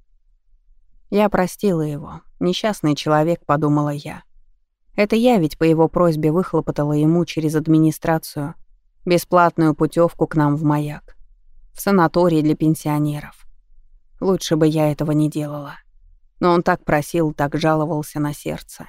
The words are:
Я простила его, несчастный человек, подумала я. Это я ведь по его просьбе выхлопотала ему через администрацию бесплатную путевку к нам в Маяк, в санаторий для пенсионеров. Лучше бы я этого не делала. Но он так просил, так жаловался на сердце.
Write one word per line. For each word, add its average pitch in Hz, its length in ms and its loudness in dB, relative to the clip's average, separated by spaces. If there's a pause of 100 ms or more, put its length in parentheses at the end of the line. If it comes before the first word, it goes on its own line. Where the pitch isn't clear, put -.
(1120)
Я 202 180 2
простила 185 540 0
его, 151 380 -8 (180)
несчастный 180 560 0
человек, 156 500 0
подумала 147 460 0
я. - 320 -12 (720)
Это 208 220 0
я 233 220 4
ведь 156 200 -2
по 165 60 0
его 160 240 4
просьбе 156 420 2
выхлопотала 151 600 -2
ему 160 320 2
через 156 320 -4
администрацию 156 1000 0 (500)
бесплатную 170 680 2
путевку - 540 0
к - 80 -6
нам 147 180 2
в 156 80 -4
Маяк, 147 540 -4 (560)
в - 80 -16
санаторий 175 600 2
для 156 120 2
пенсионеров. 151 880 -4 (800)
Лучше 180 320 -2
бы 156 140 4
я 151 240 0
этого 151 180 -4
не 151 180 2
делала. 147 460 -10 (640)
Но 180 140 2
он 170 100 2
так - 220 -2
просил, 151 500 -2
так 143 220 -4
жаловался 156 640 -2
на 147 120 -4
сердце. - 560 -12